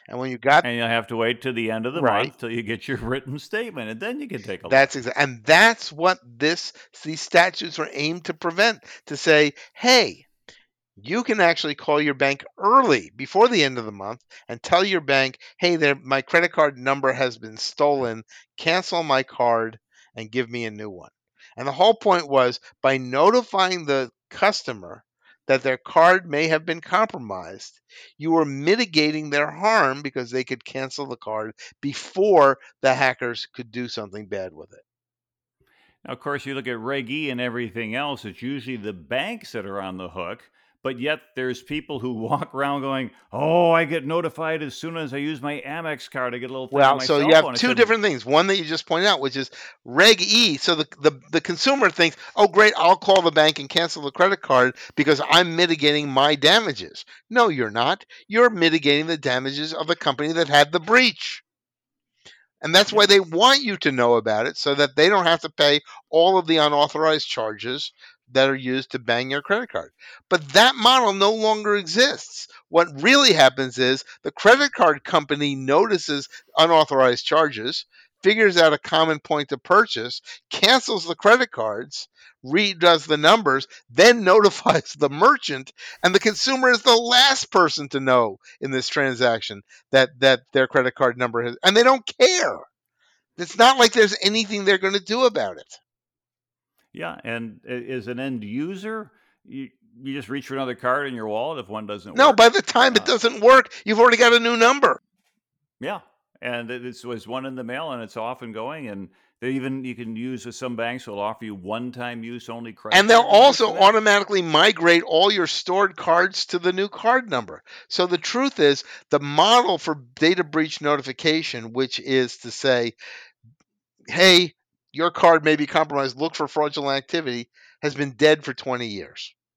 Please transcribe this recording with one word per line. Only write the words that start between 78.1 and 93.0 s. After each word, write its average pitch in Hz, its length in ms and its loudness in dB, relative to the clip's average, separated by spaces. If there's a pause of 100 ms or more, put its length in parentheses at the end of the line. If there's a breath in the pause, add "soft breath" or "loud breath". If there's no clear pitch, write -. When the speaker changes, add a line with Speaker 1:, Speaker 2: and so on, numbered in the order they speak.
Speaker 1:
figures 202 340 6
out 160 160 6
a 143 60 0
common 160 400 0
point 147 300 -4
to 135 100 -6
purchase, 175 640 0 (280 loud breath)
cancels 220 560 0
the 170 80 -6
credit 233 380 2
cards, 110 560 -8 (360 soft breath)
redoes 170 640 2
the 156 100 -2
numbers, 151 500 2 (240 loud breath)
then 226 320 4
<laughs> 180 100 4
notifies - 640 2
the 143 120 0
merchant, 151 640 0 (320 loud breath)
and 185 120 2
the 196 40 6
consumer 254 500 0
is 233 120 2
the 247 140 4
last 247 560 2
person 156 380 0
to 139 100 -4
know 123 380 2 (220 soft breath)
in 139 120 -8
this 131 160 -4
transaction 120 760 -2 (300 soft breath)
that, 131 180 4 (100)
that 131 220 4 (100)
their 131 160 2
credit 127 280 0
card 123 200 0
number 120 280 -4
has, 120 200 -6
and 196 140 4
they 240 60 6
don't 262 260 2 (100)
care. 269 380 2 (800)